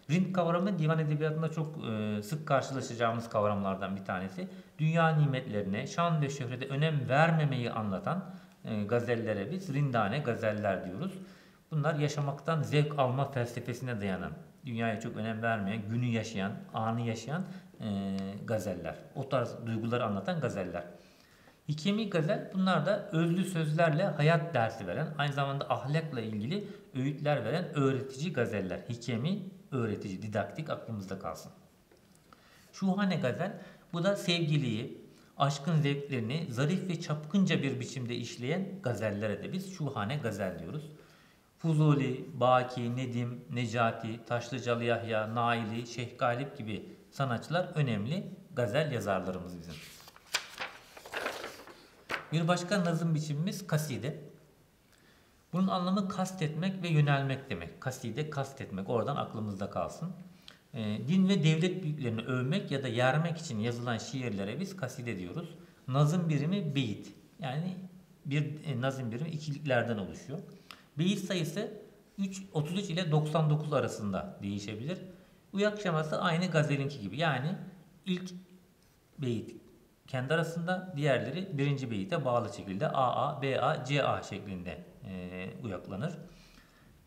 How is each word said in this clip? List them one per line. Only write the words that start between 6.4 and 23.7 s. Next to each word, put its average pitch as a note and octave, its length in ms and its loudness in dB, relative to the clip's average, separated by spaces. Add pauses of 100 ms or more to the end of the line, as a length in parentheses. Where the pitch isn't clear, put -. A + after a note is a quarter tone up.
önem C#3+ 400 2
vermemeyi C#3+ 600 4
anlatan, A2 640 -2 (300)
e, G#2 200 -2
gazellere A2 680 0
biz F3+ 240 -4
rindane B2 440 2
gazeller G#2 680 0
diyoruz. A2+ 280 -6 (580)
Bunlar D#3 240 2
yaşamaktan D3 680 0
zevk D3 360 2
alma C3 320 2
felsefesine A#2+ 680 -4
dayanan, F2+ 320 -2 (340)
dünyaya A2+ 340 -2
çok A#2 160 -6
önem A2 260 -4
vermeyen, A2 460 0
günü A#2+ 180 0
yaşayan, G#2 460 0 (220)
anı A2+ 260 0
yaşayan, B2+ 440 -2 (360)
e, G2 360 -2 (280)
gazeller. F#2+ 500 -2 (200)
O C3+ 140 -6
tarz A#2+ 380 -2
duyguları A2+ 380 0
anlatan A2 360 -2
gazeller. F#2 440 -2 (840)
Hikemi G3+ 420 0
gazel, E3+ 440 0
bunlar F#3 320 4
da G3+ 260 0
özlü E3+ 320 4
sözlerle D#3 600 4